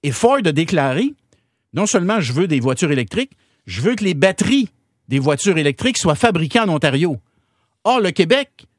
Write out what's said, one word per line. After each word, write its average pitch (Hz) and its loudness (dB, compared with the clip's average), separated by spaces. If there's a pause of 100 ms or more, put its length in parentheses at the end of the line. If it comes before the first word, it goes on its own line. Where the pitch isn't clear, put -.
Et 147 -2
Ford 254 2
a 165 2
déclaré, 160 0 (600)
non 185 -2
seulement « 202 0
je 120 -4
veux 175 0
des 147 0
voitures 131 -2
électriques », 143 -4 (340)
je 95 -10
veux 226 0
que 208 -6
les 180 0
batteries 190 0 (380)
des 135 -2
voitures 151 0
électriques 151 -2
soient 156 2
fabriquées 180 0
en 220 0
Ontario. 151 0 (680)
Or, 247 2
le 185 0
Québec 220 0 (120)